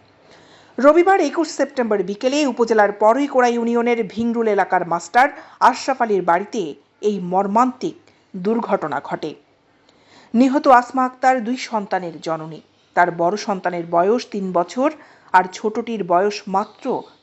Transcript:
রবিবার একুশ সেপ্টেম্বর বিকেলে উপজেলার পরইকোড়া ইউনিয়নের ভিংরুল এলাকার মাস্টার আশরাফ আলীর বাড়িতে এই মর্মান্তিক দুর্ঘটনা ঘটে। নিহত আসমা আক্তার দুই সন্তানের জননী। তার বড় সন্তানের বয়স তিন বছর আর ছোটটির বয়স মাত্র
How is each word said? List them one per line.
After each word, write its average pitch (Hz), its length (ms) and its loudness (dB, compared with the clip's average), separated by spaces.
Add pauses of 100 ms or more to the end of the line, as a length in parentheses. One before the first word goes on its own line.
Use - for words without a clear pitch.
(800)
রবিবার 349 420 6
একুশ 302 280 -2
সেপ্টেম্বর 233 540 -4
বিকেলে 254 420 -2
উপজেলার 220 460 2
পরইকোড়া 247 560 2
ইউনিয়নের 233 560 0
ভিংরুল 226 440 -2
এলাকার 180 400 0
মাস্টার 240 420 2 (300)
আশরাফ 254 420 2
আলীর 208 200 0
বাড়িতে 180 540 -2 (260)
এই 208 180 0
মর্মান্তিক 196 760 0 (400)
দুর্ঘটনা 185 680 -2
ঘটে। 165 320 -8 (1000)
নিহত 269 340 2
আসমা 254 380 4
আক্তার 262 380 0
দুই 240 140 -4
সন্তানের 185 640 -6
জননী। 160 400 -8 (320)
তার 175 180 2
বড় 170 260 0
সন্তানের 180 540 -4
বয়স 196 400 2
তিন 190 200 -6
বছর 180 400 -2 (400)
আর 185 120 4 (100)
ছোটটির 226 500 -4
বয়স 185 440 0
মাত্র 196 540 -4 (220)